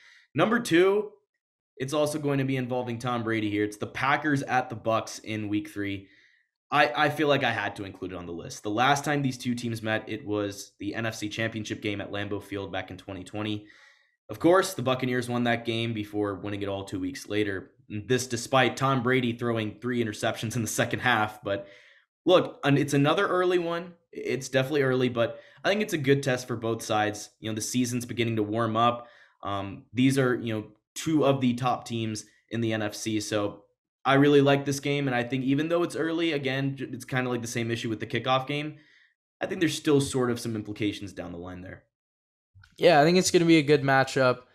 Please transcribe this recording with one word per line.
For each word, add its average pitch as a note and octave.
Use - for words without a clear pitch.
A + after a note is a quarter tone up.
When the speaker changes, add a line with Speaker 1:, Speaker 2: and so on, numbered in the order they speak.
Speaker 1:
Number G#3+
two, F#3+
it's C3
also D3+
going C#3+
to C3+
be C3+
involving A#2+
Tom A#2+
Brady G#2+
here. G#2
It's G#2
the -
Packers C#3+
at A#2+
the A#2
Bucs A2
in G#2+
week G#2
three. G2+
I, D3+
I D3
feel D3
like C3+
I A#2+
had G#2
to G#2
include F#2
it F#2
on F2+
the F2
list. -
The G#2
last C3
time D3
these B2+
two B2
teams A#2
met, A2
it G#2+
was G2+
the G2
N A2+
F -
C G#2+
Championship A2
game G2+
at F#2
Lambeau G2+
Field G2
back F#2+
in F#2+
twenty F#2
twenty. G#2
Of G#2+
course, F3+
the -
Buccaneers B2
won A#2+
that A#2+
game A#2
before G#2
winning G2+
it G2
all G2
two G2+
weeks F#2
later. G2+
This G#2+
despite A#2+
Tom C3+
Brady B2
throwing A#2
three A#2+
interceptions A2
in A#2+
the A2
second A#2
half. A2+
But G2+
look, E3
and C#3+
it's C#3+
another D#3
early F3+
one. E3+
It's -
definitely C3+
early, B2+
but A#2
I -
think G3+
it's G#3
a E3
good C#3
test B2+
for B2
both A2+
sides. G#2+
You A2
know, G#2+
the G#2+
season's A#2+
beginning A#2
to G#2+
warm A2
up. A#2+
Um, G2
these C3
are, B2+
you A2+
know, G#2+
two D3+
of C3
the B2
top A#2+
teams A2
in A#2
the A2+
N A2
F G#2
C. G#2+
So G#2
I C3+
really C#3+
like C#3
this C#3
game. C#3+
And B2
I A#2+
think C3
even C#3
though E3+
it's E3
early, E3
again, C3+
j-, C3+
it's A#2+
kinda B2+
like B2
the A2+
same A#2
issue A#2
with A2
the A2+
kickoff C3
game. D3
I F#3+
think -
there's D3+
still D3
sort C3
of A#2
some A#2
implications G#2
down F2
the F2
line F2+
there. F2
Speaker 2:
Yeah, D#3
I C#3+
think F3
it's F3+
gonna E3+
be E3
a D3+
good C#3+
matchup. C3